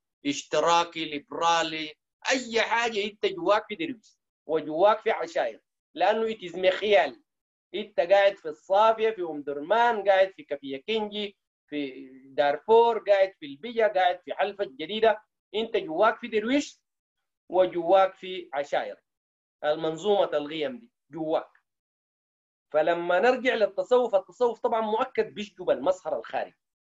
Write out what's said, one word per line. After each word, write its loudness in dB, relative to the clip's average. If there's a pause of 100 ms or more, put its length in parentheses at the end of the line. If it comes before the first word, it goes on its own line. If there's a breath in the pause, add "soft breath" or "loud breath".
(260)
اشتراكي 0
ليبرالي -4 (360)
أي -2
حاجة -2
أنت -4
جواك 0
في -12
درويش -10 (280)
وجواك 2
في -2
عشاير، -4 (340)
لأنه 0
it -12 (120)
is -12
مخيال. 2 (520)
أنت -4
قاعد 4
في -12
الصافية، 2
في -6
أم -8
درمان، 0
قاعد 4
في -18
كفية -8
كينجي، -6 (300)
في -8 (180)
دارفور، 4
قاعد 2
في -12
البيا، -2
قاعد 0
في -10
حلفة -2
الجديدة، 0 (320)
أنت -4
جواك 0
في -12
درويش -2 (680)
وجواك 2
في -12
عشاير. -4 (680)
المنظومة 0
الغيم -6
دي -20 (200)
جواك. -4 (1200)
فلما 0
نرجع 2
للتصوف، 0
التصوف -2
طبعًا -2
مؤكد -2
بيشجب -6
المظهر -2
الخارجي، -8 (280)